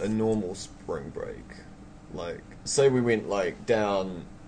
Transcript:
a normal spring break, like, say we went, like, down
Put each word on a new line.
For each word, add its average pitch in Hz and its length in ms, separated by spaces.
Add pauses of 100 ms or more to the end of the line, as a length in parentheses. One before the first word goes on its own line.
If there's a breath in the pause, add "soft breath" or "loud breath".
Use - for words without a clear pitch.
a 101 60
normal 110 480
spring 80 540
break, 52 340 (680)
like, 85 280 (220)
say 139 260
we 127 120
went, 113 260
like, 95 380
down 98 600 (220)